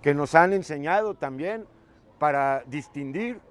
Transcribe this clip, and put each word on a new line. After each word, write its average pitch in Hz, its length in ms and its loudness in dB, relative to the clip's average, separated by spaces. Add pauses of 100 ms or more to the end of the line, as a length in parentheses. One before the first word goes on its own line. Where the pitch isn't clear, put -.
que 143 100 4
nos 143 220 -2
han 175 180 8
enseñado 185 600 -2
también 160 520 -8 (520)
para 139 480 0
distinguir 147 720 -8 (100)